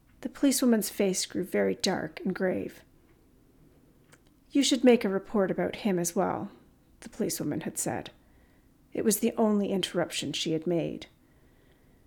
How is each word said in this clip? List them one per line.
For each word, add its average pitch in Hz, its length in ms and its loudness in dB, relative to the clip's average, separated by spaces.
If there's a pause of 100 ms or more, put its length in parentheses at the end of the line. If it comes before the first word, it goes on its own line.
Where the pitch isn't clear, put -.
(220)
the 262 60 -4
policewoman's 247 600 2
face 196 380 0
grew 180 180 -4
very 190 300 0
dark 165 500 -4
and 185 100 -2
grave. - 480 -4 (1700)
"You 277 120 4
should 269 200 2
make 240 220 8
a 202 40 2
report 190 420 0
about 180 260 -2
him 185 220 0
as 175 180 -2
well," 202 340 0 (500)
the - 80 -14
policewoman - 520 -4
had - 180 -8
said. 113 320 -6 (840)
It - 120 -2
was 208 140 2
the - 180 -2
only 208 340 2
interruption 175 640 -4
she 165 200 -4
had 160 140 -2
made. 165 400 -2 (1000)